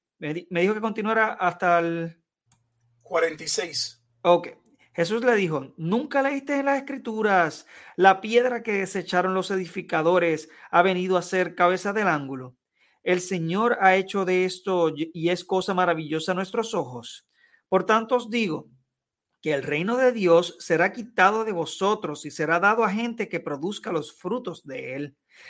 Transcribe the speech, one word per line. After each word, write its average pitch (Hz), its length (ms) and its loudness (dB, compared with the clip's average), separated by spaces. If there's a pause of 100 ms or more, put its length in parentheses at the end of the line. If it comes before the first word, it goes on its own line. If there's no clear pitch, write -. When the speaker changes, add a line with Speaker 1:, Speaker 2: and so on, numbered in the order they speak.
(180)
Speaker 1:
Me 156 160 -8
di-, 175 160 -10
me 170 100 -2
dijo 196 140 2
que 214 60 -6
continuara 220 520 0
hasta 175 480 2
el 170 420 -6 (800)
Speaker 2:
cuarenta 165 400 -2
y 127 60 -6
seis. - 520 -6 (220)
Speaker 1:
Ok. 175 260 4 (460)
Jesús 208 300 -2
le 247 100 4
dijo, 156 440 -2
¿Nunca 247 440 -2
leíste 277 360 -2
en 277 80 -2
las 277 120 2
Escrituras, 220 880 0 (300)
la 190 240 6
piedra 233 420 0
que 220 100 -4
desecharon 185 600 -2
los 190 180 -2
edificadores 170 1000 0 (200)
ha 175 120 6
venido 185 340 2
a 175 60 2
ser 180 320 -2
cabeza 185 400 2
del 208 140 0
ángulo? 135 480 -4 (460)
El 180 200 0
Señor 185 580 -2
ha 190 160 6
hecho 190 300 -2
de 185 180 2
esto 185 460 0
y, 156 240 -6
y 165 160 0
es 175 160 -2
cosa 190 260 -2
maravillosa 160 600 0
a - 20 0
nuestros 214 400 -4
ojos. 123 520 -8 (440)
Por 185 160 2
tanto 226 300 2
os 233 120 -2
digo, 202 400 -2 (720)
que 156 100 -2
el 139 100 -2
reino 160 340 -2
de 254 160 4
Dios 175 480 4
será 175 320 2
quitado 214 520 2
de 220 80 -4
vosotros 185 720 -4
y 147 60 -10
será 160 300 0
dado 220 240 4
a 202 60 2
gente 226 380 -4
que 170 120 -6
produzca 156 520 -8
los 151 240 -6
frutos 196 500 -8
de 131 280 -10
él. 139 220 -10 (340)